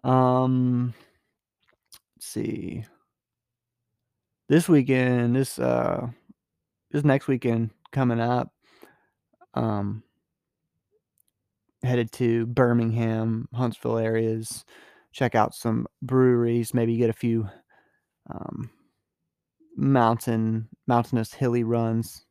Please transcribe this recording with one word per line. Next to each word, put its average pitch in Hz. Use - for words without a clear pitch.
Um, 127
let's -
see. 110
This 160
weekend, 127
this, 131
uh, 120
this 143
next 139
weekend 117
coming 123
up, 120
um, 107
headed 120
to 117
Birmingham, 113
Huntsville 117
areas, 113
check -
out 110
some 117
breweries, 120
maybe 117
get 117
a 110
few, 113
um, -
mountain, 117
mountainous, 120
hilly 120
runs 113